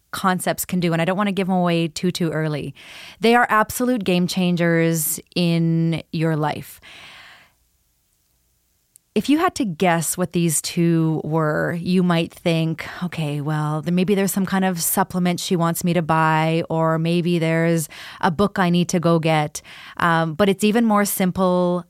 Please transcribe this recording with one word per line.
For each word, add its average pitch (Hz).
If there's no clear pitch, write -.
concepts 185
can 185
do, 165
and 165
I 165
don't 185
wanna 202
give 185
them 185
away 170
too, 175
too 170
early, 151
they 233
are 240
absolute 220
game 180
changers 165
in 165
your 160
life. 147
If 214
you 294
had 349
to 294
guess 170
what 180
these 165
two 165
were, 156
you 180
might 170
think, 160
"Okay, 151
well, 151
then 170
maybe 185
there's 196
some 196
kind 190
of 180
supplement 180
she -
wants 170
me 170
to 175
buy, 160
or 160
maybe 170
there's 165
a 190
book 202
I 175
need 175
to 180
go 170
get." 156
Um, 165
but 196
it's 196
even 220
more 208
simple 180